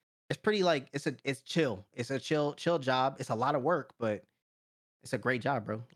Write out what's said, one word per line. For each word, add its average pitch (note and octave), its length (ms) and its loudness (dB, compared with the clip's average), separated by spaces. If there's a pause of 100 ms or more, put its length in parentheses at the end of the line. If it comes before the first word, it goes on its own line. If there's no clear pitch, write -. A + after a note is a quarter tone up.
(300)
it's D3+ 100 -2
pretty, G#3+ 240 2
like, D3+ 300 2
it's C#3 120 -4
a, C#3 180 -4
it's C3+ 180 -4
chill. A#2+ 520 0
It's A#2+ 160 -6
a C3+ 100 -2
chill, D3 340 0
chill E3+ 240 0
job. C3 420 0
It's C3 100 -6
a A#2 60 -2
lot C3 200 2
of B2+ 60 0
work, D3 360 0
but G#2+ 260 -2 (800)
it's - 120 -12
a - 40 0
great A#2+ 240 0
job, B2+ 240 0
bro. A2+ 180 -4 (100)